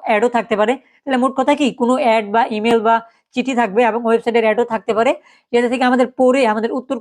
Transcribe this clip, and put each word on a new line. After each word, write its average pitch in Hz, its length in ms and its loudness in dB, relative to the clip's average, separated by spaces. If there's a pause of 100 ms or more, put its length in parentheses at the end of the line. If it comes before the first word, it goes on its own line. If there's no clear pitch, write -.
অ্যাডও 220 280 2
থাকতে 220 240 -4
পারে। 214 120 0 (300)
তাহলে 262 200 -2
মোট 254 180 0
কথা 277 200 2
কি, 285 60 0 (140)
কোনো 247 140 0 (100)
অ্যাড 220 200 2 (100)
বা 226 80 2 (160)
ইমেল 233 300 2
বা 226 80 4 (380)
চিঠি 254 260 -4
থাকবে 208 200 0 (100)
এবং 226 160 -4
ওয়েবসাইটের 226 400 0
অ্যাডও 220 260 0
থাকতে 220 260 -4
পারে, 247 140 2 (400)
যেটা 240 200 2
থেকে 254 180 -2
আমাদের 254 160 2 (140)
পড়ে 254 200 4 (120)
আমাদের 220 260 -4
উত্তর 254 220 -8